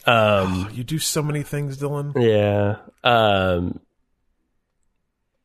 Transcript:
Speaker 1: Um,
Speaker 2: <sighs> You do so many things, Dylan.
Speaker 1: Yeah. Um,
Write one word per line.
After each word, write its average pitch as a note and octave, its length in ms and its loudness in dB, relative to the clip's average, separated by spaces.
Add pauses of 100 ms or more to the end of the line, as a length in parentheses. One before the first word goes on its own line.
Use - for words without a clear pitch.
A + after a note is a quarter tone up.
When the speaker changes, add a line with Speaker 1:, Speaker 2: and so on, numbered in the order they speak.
Speaker 1:
Um, G2+ 640 2
Speaker 2:
<sighs> A2 40 -16
You A#2+ 100 -10
do D#3 160 -6
so - 240 -4
many D3 200 -6
things, C#3+ 340 -8
Dylan. C#3+ 380 -6
Speaker 1:
Yeah. G#2 640 2 (260)
Um, F#2+ 760 2 (1700)